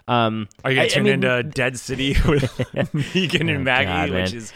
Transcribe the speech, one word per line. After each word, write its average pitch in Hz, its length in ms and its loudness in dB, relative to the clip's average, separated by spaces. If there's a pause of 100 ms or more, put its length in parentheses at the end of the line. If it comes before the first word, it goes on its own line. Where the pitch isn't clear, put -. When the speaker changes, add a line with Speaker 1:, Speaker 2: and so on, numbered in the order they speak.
Speaker 1:
Um, 110 420 0 (160)
Speaker 2:
Are 131 60 -2
you 131 60 2
gonna 131 80 4
Speaker 1:
I, - 20 2
I - 20 -2
Speaker 2:
tune - 160 2
Speaker 1:
mean, 135 100 4
Speaker 2:
into 127 280 0
Dead 131 340 -4
City 135 340 -4
<laughs> 139 180 4
with 147 140 4
Speaker 1:
<laughs> - 320 -4 (200)
Speaker 2:
Negan 160 460 0
and 165 100 0
Speaker 1:
Oh, 147 80 -2
Speaker 2:
Maggie, 131 300 2
Speaker 1:
God, 90 220 0
Speaker 2:
which 92 220 0
Speaker 1:
man. 117 60 -10
Speaker 2:
is 110 180 -14